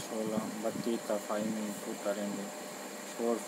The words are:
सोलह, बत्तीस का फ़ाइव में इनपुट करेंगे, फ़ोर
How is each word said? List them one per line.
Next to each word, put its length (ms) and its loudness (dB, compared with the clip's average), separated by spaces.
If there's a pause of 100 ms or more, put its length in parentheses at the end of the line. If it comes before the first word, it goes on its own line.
सोलह, 420 0 (180)
बत्तीस 440 2
का 100 4 (100)
फ़ाइव 180 2
में 200 0
इनपुट 400 -4
करेंगे, 400 0 (720)
फ़ोर 180 4 (120)